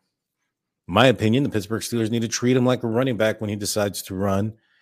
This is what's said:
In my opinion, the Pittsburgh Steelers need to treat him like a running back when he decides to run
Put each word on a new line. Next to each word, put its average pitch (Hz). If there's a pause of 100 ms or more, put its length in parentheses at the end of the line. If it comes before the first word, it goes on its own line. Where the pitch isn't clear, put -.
(880)
In 85
my 113
opinion, 110
the 131
Pittsburgh 104
Steelers 113
need 117
to 113
treat 120
him 123
like 127
a 120
running 120
back 110
when 107
he 104
decides 101
to -
run 101 (300)